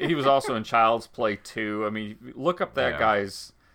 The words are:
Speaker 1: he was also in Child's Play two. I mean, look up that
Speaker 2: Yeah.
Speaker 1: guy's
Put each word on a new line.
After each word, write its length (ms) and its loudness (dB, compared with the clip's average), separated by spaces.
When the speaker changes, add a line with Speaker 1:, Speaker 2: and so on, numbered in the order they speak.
Speaker 1:
he 60 2
was 120 0
also 280 4
in 100 -4
Child's 420 2
Play 300 -2
two. 500 -4
I 40 -2
mean, 440 -10
look 260 0
up 140 -6
that 200 0
Speaker 2:
Yeah. 40 -4
Speaker 1:
guy's 540 0